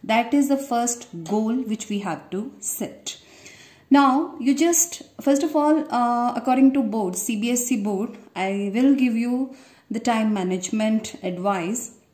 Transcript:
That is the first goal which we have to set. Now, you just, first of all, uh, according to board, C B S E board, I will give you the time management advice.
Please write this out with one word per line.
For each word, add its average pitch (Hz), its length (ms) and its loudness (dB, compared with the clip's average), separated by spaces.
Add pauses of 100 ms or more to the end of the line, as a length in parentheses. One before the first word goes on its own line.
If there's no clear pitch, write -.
That 233 300 0
is 285 160 4
the 277 80 2
first 240 500 -4 (180)
goal 214 280 0
which 220 360 -4
we 202 100 -2
have 175 320 -8
to 214 280 -6
set. - 640 -10 (720)
Now, 277 480 4
you 254 160 2
just, 330 480 0 (180)
first 277 220 2
of 311 120 -4
all, 302 380 4
uh, 240 420 0
according 262 380 4
to 277 80 2
board, 208 340 -2
C 220 240 -4
B 233 120 0
S 247 200 -2
E 220 120 0
board, 208 340 -4 (180)
I 196 380 -2
will 262 220 4
give 247 200 2
you 247 400 -2 (360)
the 220 80 -4
time 220 340 0
management 214 880 -2
advice. 190 680 -4 (220)